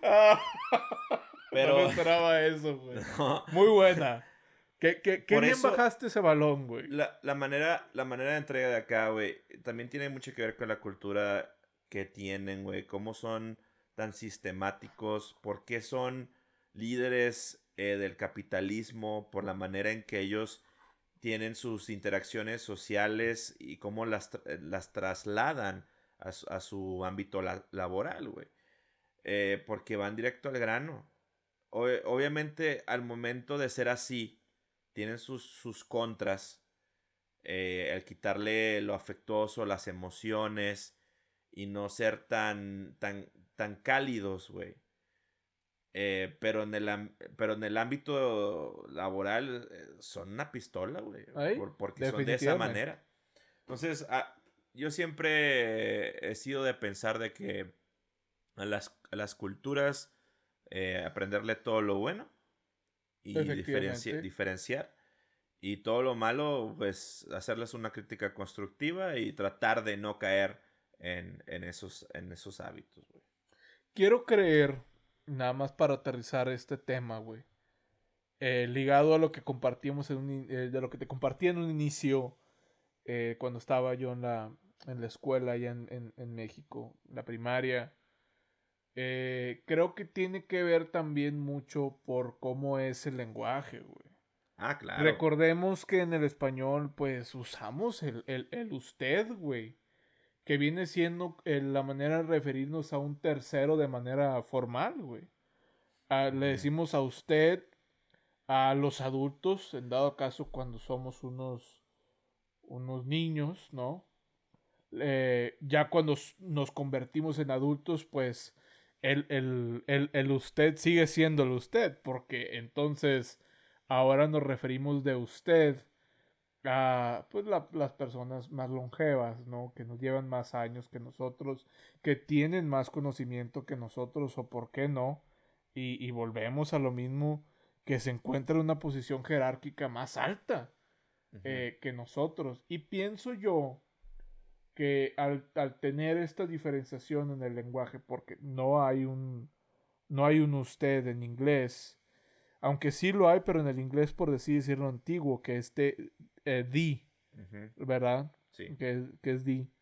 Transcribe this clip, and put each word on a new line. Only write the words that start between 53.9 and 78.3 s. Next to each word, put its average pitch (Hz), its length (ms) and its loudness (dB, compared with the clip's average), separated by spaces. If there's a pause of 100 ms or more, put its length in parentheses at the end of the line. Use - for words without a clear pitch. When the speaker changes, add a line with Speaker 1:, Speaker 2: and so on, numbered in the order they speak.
Speaker 2:
ah, 127 260 -2 (380)
yo 143 180 -6
siempre 135 1400 0
he 107 60 -4
sido 135 280 -4
de 127 120 0
pensar 110 420 -2
de 113 160 -4
que 98 400 -8 (840)
a 101 80 -8
las, 101 300 -4 (140)
a - 60 -8
las 104 180 -6
culturas, 139 800 -4 (560)
eh, 92 340 -4
aprenderle 101 520 -2
todo 110 260 0
lo 101 160 2
bueno 175 300 -4 (960)
y 104 160 -8
Speaker 1:
Efectivamente. 147 320 -2
Speaker 2:
diferenci-, 113 500 -2
diferenciar. 95 720 -4 (640)
Y 98 160 -4
todo 117 260 2
lo 127 100 2
malo, 120 640 0
pues, - 560 -6
hacerles 113 400 -6
una 113 180 -8
crítica 104 440 -6
constructiva 147 800 -6
y 110 160 -2
tratar 110 500 0
de 104 140 -2
no 104 220 -6
caer 98 400 2 (400)
en, 90 480 -10
en 87 160 -10
esos, 87 500 -14
en 90 180 -12
esos 92 280 -16
hábitos, - 500 -16
güey. - 140 -20 (720)
Speaker 1:
Quiero 226 320 6
creer, 151 560 6 (440)
nada 131 280 -2
más 139 200 -4
para 143 220 4
aterrizar 127 540 -2
este 127 280 -6
tema, 123 420 -6
güey, 113 240 -14 (960)